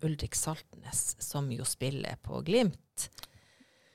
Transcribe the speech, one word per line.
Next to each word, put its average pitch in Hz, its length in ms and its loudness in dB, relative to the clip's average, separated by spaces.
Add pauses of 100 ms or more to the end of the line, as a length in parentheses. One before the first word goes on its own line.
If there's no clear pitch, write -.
Ulrik 156 320 0
Saltnes, - 840 -2
som 139 340 -2
jo 123 120 -2
spiller - 580 -2
på - 240 -4
Glimt. - 640 2 (840)